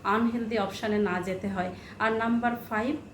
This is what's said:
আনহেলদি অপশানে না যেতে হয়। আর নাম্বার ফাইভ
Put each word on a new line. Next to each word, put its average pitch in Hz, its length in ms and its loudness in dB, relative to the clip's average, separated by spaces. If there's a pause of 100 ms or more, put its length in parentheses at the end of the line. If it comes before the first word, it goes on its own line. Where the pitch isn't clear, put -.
আনহেলদি 226 600 2
অপশানে 208 340 0 (100)
না 180 60 0 (120)
যেতে 190 280 -2
হয়। 185 160 0 (320)
আর 220 80 4 (120)
নাম্বার 233 300 2 (160)
ফাইভ 226 240 0 (200)